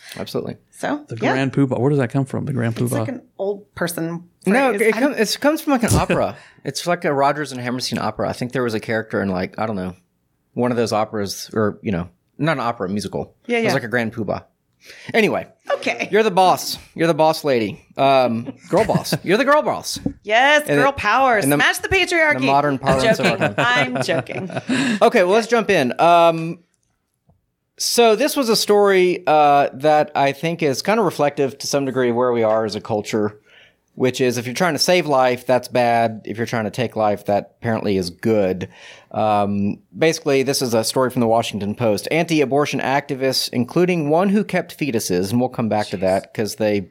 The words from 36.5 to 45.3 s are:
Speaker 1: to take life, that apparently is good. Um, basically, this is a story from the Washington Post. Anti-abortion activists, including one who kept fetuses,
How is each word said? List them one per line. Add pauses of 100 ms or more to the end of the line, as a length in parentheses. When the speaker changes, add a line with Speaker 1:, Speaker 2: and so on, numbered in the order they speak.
Speaker 1:
to
take
life,
that
apparently
is
good. (420)
Um, (140)
basically,
this
is
a
story
from
the
Washington
Post.
Anti-abortion
activists,
including
one
who
kept
fetuses,